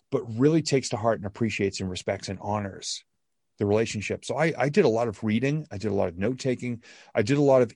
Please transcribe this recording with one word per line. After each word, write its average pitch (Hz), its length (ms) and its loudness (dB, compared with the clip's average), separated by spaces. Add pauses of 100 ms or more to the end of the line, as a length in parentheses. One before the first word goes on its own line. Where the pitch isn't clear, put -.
(100)
but 127 100 -2 (180)
really 151 220 4
takes 139 300 0
to 117 80 -2
heart 110 220 0
and 104 60 -8
appreciates 101 540 -2
and 95 80 -4
respects 95 400 -6
and 95 140 -8
honors 101 600 -6 (540)
the - 80 -2
relationship. 104 640 -2
So 120 100 -4
I, 160 220 2
I 135 100 0
did 170 160 4
a 127 60 4
lot 117 180 2
of 104 160 -6
reading. 135 460 0
I 101 80 -10
did 101 120 -4
a 101 40 -2
lot 98 140 0
of 85 100 -10
note 117 200 -2
taking. 123 440 -4 (320)
I 113 80 4
did 135 160 2
a 147 40 4
lot 135 200 8
of 113 140 0